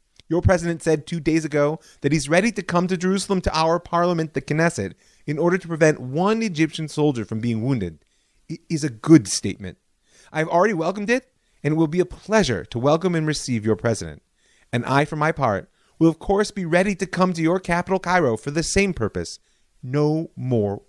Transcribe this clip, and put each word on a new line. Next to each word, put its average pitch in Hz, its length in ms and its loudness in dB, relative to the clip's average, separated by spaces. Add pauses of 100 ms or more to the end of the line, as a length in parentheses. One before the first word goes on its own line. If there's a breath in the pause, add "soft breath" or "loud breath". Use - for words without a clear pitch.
(280)
Your 165 120 0
president 170 420 2
said 156 240 0
two 170 140 -6
days 156 240 0
ago 147 340 0 (220 soft breath)
that 143 120 0
he's 143 160 0
ready 190 240 4
to 196 100 -6
come 175 240 0
to 185 100 0
Jerusalem 185 460 0
to 156 120 -2
our 160 240 2
parliament, 170 540 0
the 151 80 -4
Knesset, 151 540 -2 (320 soft breath)
in 147 120 -2
order 175 200 2
to 180 100 -12
prevent 156 320 4
one 180 420 -2
Egyptian 160 460 -2
soldier 143 380 0
from 110 140 -4
being 113 220 0
wounded. 104 400 -4 (460)
It - 120 -12 (100)
is 156 120 -2
a 156 60 -2
good 120 400 4
statement. 95 480 -8 (560 soft breath)
I've 156 160 -4
already 190 260 2
welcomed 190 360 -4
it, 254 200 -2 (320)
and 147 120 0
it - 20 0
will 165 100 4
be 165 140 0
a 175 60 0
pleasure 160 580 0
to - 140 -8
welcome 165 360 2
and 156 120 -2
receive 123 400 -4
your 107 100 4
president. 87 460 -4 (500 soft breath)
And 120 140 -2
I, 139 180 2
for 156 120 -6
my 151 160 0
part, 110 380 -2 (280)
will 165 100 4
of 160 100 0
course 196 320 0
be 190 140 -8
ready 180 300 2
to 180 120 -4
come 180 280 0
to 165 80 -4
your 175 180 2
capital, 180 380 -2
Cairo, 170 400 2
for - 120 -10
the 156 120 -2
same 196 320 0
purpose. 92 440 -6 (440)
No 151 520 0
more 113 540 -2